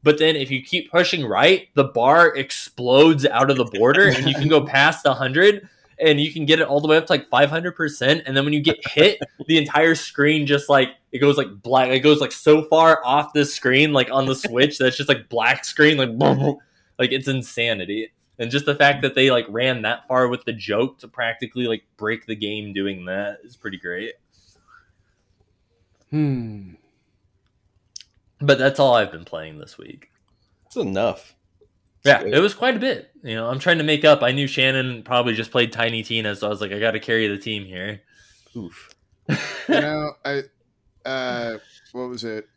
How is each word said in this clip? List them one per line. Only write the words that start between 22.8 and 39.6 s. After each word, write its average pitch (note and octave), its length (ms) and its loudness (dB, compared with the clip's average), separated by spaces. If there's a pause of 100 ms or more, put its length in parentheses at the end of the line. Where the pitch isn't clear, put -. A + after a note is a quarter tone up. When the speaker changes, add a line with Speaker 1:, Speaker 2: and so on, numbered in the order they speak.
Speaker 1:
that G2+ 360 -8
is - 140 -20
pretty F#2+ 220 -14
great. F#2 340 -10 (2000)
Speaker 3:
Hmm. A#2 640 -4 (1700)
Speaker 1:
But C#3 200 2
that's C3+ 200 0
all C3+ 160 4
I've G#2+ 160 2
been E2 140 -18
playing D#2+ 340 -16
this - 200 -20
week. - 320 -20 (540)
Speaker 2:
That's - 120 -16
enough. G#2 580 -4 (720)
Speaker 1:
Yeah, C3+ 140 4
Speaker 2:
That's G#2 60 -6
good. G#2+ 100 -4
Speaker 1:
it D3+ 60 4
was G3+ 140 0
quite B3 220 -2
a - 20 -6
bit. B3+ 320 -6 (120)
You A#2 120 -10
know, A2+ 140 -6
I'm C3 100 -6
trying E3+ 200 0
to D3+ 60 -2
make D3+ 200 0
up. D3 180 6
I B2 100 0
knew C#3 140 -2
Shannon C3 560 -2
probably A#2+ 320 0
just A2+ 160 -8
played A#2+ 220 0
Tiny A#2 300 -4
Tina, G#2+ 340 -6
so G#2 100 -6
I G#2 40 -2
was G2+ 100 -6
like, G2+ 120 -6
"I G#2 60 -8
gotta A2 220 -2
carry A2+ 280 -2
the G2+ 100 -4
team G#2 260 -10
here." F#2+ 380 -14 (520)
Speaker 2:
Oof. - 400 -18 (340)
Speaker 3:
You - 80 -2 (440)